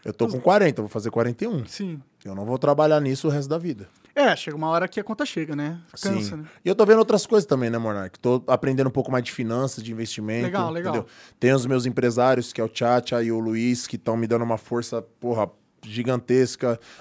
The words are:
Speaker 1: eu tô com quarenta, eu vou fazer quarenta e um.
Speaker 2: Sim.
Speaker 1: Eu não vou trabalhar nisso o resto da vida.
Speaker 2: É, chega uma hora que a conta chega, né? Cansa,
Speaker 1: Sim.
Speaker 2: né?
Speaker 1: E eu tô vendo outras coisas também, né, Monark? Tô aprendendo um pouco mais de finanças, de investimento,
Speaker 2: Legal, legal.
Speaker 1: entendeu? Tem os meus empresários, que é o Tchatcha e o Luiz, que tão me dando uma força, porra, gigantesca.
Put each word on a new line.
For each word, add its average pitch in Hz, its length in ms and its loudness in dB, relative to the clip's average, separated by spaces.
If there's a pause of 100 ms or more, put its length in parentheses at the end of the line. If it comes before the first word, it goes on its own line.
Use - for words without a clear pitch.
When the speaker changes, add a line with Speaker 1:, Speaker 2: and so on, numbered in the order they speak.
Speaker 1:
eu 107 80 -8
tô 117 160 0
com 127 100 -4
quarenta, 180 420 4
eu 107 40 -4
vou 107 60 -10
fazer 110 200 -6
quarenta 117 320 0
e 220 60 -4
um. 156 160 -4
Speaker 2:
Sim. 165 380 -10 (200)
Speaker 1:
Eu 98 120 -12
não 98 100 -8
vou 123 140 -4
trabalhar 151 420 4
nisso 135 280 -2
o - 20 2
resto 139 180 -2
da 151 80 -2
vida. 139 320 -8 (260)
Speaker 2:
É, 240 220 4
chega 156 200 -10
uma 160 120 -4
hora 170 180 2
que 202 140 -8
a 202 40 -8
conta 220 200 -6
chega, 156 320 -6
né? 156 240 -6 (100)
Cansa, 196 300 -4
Speaker 1:
Sim. 104 160 -6
Speaker 2:
né? 156 80 -12 (180)
Speaker 1:
E 175 60 -2
eu 190 60 2
tô 226 100 6
vendo 220 140 8
outras 220 280 4
coisas 214 200 4
também, 127 240 0
né, 117 80 -2
Monark? 104 400 -6
Tô 123 280 2
aprendendo 131 420 2
um - 40 2
pouco 131 180 -2
mais 123 140 0
de - 80 -10
finanças, 120 500 -4
de 113 80 -12
investimento, 113 540 -6
Speaker 2:
Legal, 180 260 -2
legal. 170 260 -4
Speaker 1:
entendeu? - 120 -6 (320)
Tem 123 140 4
os 127 100 2
meus 127 220 0
empresários, 123 640 2
que - 80 -6
é 113 40 0
o 113 40 -2
Tchatcha 120 540 0
e 117 100 -2
o 113 80 -2
Luiz, 113 460 0
que 120 100 -8
tão 113 220 -2
me 117 80 0
dando 117 180 0
uma 113 140 -2
força, 117 420 -6 (180)
porra, 113 320 -2 (320)
gigantesca. 120 960 0 (220)